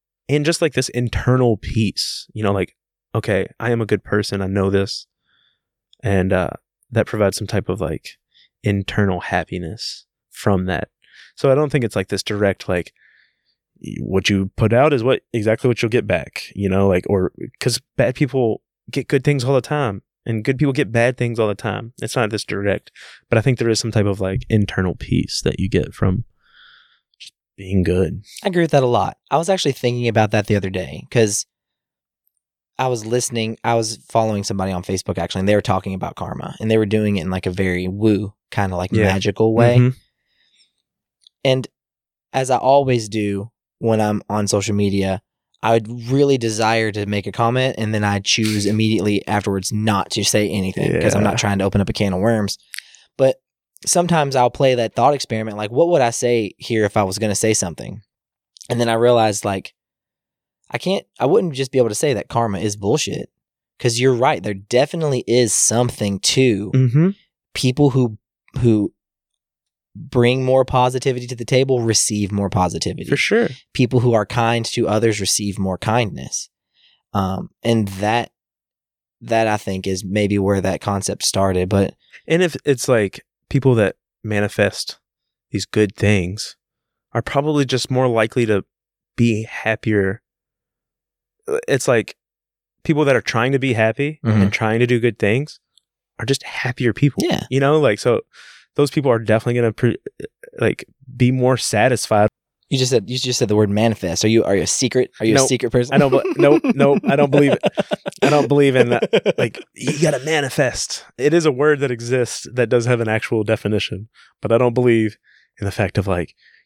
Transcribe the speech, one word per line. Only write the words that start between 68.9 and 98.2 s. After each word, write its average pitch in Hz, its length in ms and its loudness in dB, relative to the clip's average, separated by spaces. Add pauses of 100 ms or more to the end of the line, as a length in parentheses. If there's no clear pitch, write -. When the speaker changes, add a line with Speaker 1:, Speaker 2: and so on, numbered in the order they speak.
Speaker 2:
bring 123 480 0
more 127 220 4
positivity 127 640 0
to 123 80 -10
the 117 100 -10
table, 131 360 2
receive 104 500 0
more 101 180 -2
positivity. 90 560 -2
Speaker 1:
For - 100 0
sure. 220 320 0 (260)
Speaker 2:
People 127 280 2
who 120 120 2
are 104 120 2
kind 117 400 -2
to - 240 -2
others 107 320 0
receive 101 360 -4
more 95 200 -4
kindness. 107 720 -4 (640)
Um, 95 360 -2 (140)
and 117 240 0 (120)
that, 110 320 -2 (920)
that 113 260 0
I 107 80 0
think 95 320 -6
is 95 160 -4
maybe 101 340 0
where 98 220 2
that 90 220 -2
concept 98 420 -4
started, 92 460 0
but 98 240 2 (340)
Speaker 1:
And 165 140 2
if 170 240 0
it's, 139 240 0
like, 107 320 0 (280)
people 131 260 2
that 107 200 2 (280)
manifest 104 760 -2 (540)
these 98 140 -4
good 107 300 0
things 101 640 -2 (560)
are 120 80 -2
probably 147 440 0
just 123 260 -4
more 127 160 2
likely 117 400 0
to 104 180 0 (500)
be 113 280 2
happier. 107 800 -2 (1500)
It's 135 200 0
like 117 300 0 (640)
people 151 220 2
that 135 100 4
are 117 60 2
trying 123 300 -2
to 139 80 2
be 131 140 -2
happy 113 520 0
Speaker 2:
Mm-hmm. 107 160 4
Speaker 1:
and 98 120 2
trying 113 260 0
to 120 80 2
do 120 120 2
good 113 200 0
things 117 400 -2 (600)
are 113 60 -10
just 135 180 -2
happier - 500 -4
people. - 320 0
Speaker 2:
Yeah. - 240 -2
Speaker 1:
You 131 100 0
know, 143 200 4
like, 107 200 2
so 120 220 0 (540)